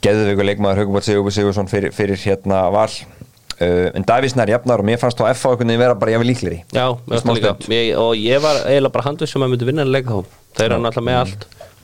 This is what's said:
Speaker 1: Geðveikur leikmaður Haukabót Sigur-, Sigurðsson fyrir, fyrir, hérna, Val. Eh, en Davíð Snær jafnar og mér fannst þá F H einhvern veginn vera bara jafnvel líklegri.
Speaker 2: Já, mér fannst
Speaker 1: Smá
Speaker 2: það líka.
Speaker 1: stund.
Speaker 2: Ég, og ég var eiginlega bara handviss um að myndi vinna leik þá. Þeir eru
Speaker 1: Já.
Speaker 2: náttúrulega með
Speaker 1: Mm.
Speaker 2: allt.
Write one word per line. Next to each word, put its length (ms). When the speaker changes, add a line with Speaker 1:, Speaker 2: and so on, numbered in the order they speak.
Speaker 1:
Geðveikur 420
leikmaður 320
Haukabót 280
Sigur-, 280
Sigurðsson 360
fyrir, 240
fyrir, 260
hérna, 520
Val. 200
Eh, 340
en 80
Davíð 300
Snær 160
jafnar 320
og 40
mér 140
fannst 200
þá 120
F 140
H 80
einhvern 160
veginn 100
vera 160
bara 180
jafnvel 220
líklegri. 280
Speaker 2:
Já, 240
mér 140
fannst 20
Speaker 1:
Smá 100
Speaker 2:
það 40
líka. 180
Speaker 1:
stund. 160
Speaker 2:
Ég, 260
og 200
ég 260
var 140
eiginlega 260
bara 120
handviss 320
um 60
að 100
myndi 140
vinna 180
leik 220
þá. 180
Þeir 80
eru 100
Speaker 1:
Já. 80
Speaker 2:
náttúrulega 220
með 100
Speaker 1:
Mm. 60
Speaker 2:
allt. 240